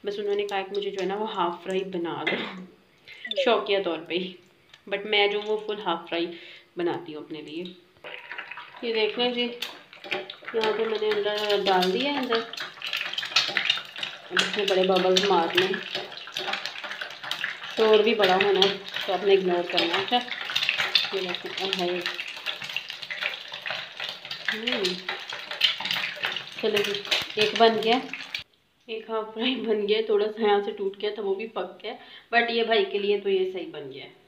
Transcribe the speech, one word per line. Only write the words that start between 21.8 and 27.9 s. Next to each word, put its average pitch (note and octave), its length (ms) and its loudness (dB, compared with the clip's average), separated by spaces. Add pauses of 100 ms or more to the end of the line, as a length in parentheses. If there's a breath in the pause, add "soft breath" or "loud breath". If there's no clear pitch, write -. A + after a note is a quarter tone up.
हम्म, A3 440 -2 (1700)
चलो G#3 220 2
जी, G3+ 100 -2 (480)
एक G#3 180 2
बन A3+ 220 8
गया, A#3 200 2 (840)